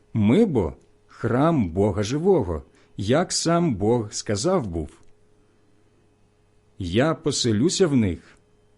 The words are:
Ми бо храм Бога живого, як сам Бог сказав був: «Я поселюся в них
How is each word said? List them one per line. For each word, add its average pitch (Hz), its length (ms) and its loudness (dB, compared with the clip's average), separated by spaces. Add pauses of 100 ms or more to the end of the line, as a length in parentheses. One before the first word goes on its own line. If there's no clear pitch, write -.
(140)
Ми 117 320 4
бо 104 280 0 (340)
храм 123 640 0
Бога 98 340 0
живого, 127 600 0 (340)
як 127 340 0
сам 165 440 0
Бог 107 380 0
сказав 123 540 -2
був: 82 220 -6 (1900)
«Я 110 360 0
поселюся 147 760 0
в 143 80 0
них 98 420 -2 (400)